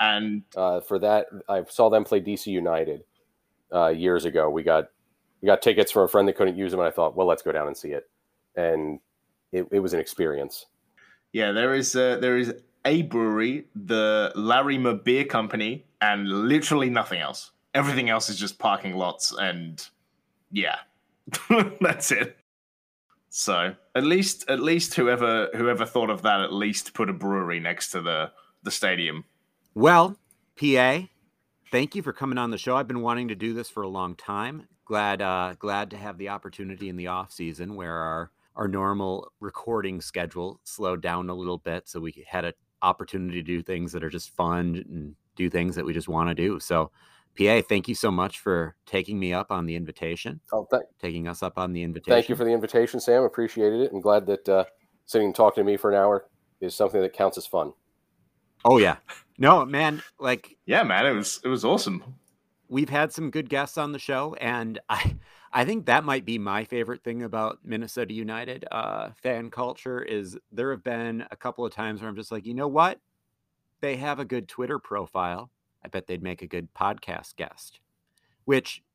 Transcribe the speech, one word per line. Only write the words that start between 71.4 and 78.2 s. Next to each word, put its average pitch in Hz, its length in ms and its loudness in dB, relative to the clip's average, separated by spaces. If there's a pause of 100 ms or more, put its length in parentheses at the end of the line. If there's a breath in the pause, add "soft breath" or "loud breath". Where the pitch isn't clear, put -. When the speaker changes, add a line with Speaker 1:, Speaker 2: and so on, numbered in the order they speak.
Speaker 3:
of 107 80 -6
times 107 280 -8
where 110 80 -10
I'm 101 80 -10
just 107 160 -12
like, 107 140 -10
"You 117 80 -8
know 139 140 -4
what? 160 320 2 (800)
They 139 160 -4
have 139 240 -4
a 139 40 -6
good 117 240 -6
Twitter 127 300 -6
profile. 92 720 -6 (320)
I - 40 -16
bet 92 180 -8
they'd 90 160 -8
make 90 200 -8
a 92 60 -14
good 87 260 -10
podcast - 600 -6
guest." - 440 -14 (640)